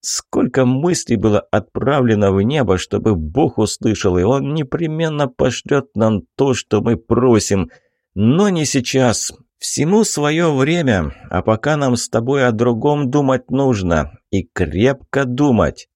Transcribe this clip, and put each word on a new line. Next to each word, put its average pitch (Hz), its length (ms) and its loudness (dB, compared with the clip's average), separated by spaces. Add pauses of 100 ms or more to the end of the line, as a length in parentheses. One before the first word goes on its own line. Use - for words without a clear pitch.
Сколько - 640 -2
мыслей 135 500 0
было 104 240 2
отправлено 107 880 0
в 98 120 2
небо, 117 340 0
чтобы 101 400 -2
Бог 90 400 -2
услышал, 101 600 0
и 90 40 2
Он 139 300 0
непременно 156 760 -4
пошлёт 135 680 -2
нам 107 300 0 (120)
то, 135 160 2
что - 300 -2
мы 117 160 0
просим. 113 720 2 (440)
Но 143 360 2
не 165 160 -2
сейчас. 127 680 0 (240)
Всему 190 480 0
своё 156 500 0
время, 131 600 0 (160)
а - 100 -2
пока 139 380 0
нам 131 180 0
с - 140 -6
тобой 127 360 0
о 120 60 2
другом 123 580 0
думать 131 400 0
нужно. 95 640 0 (180)
И 98 120 -2
крепко 117 800 -2
думать. 123 720 0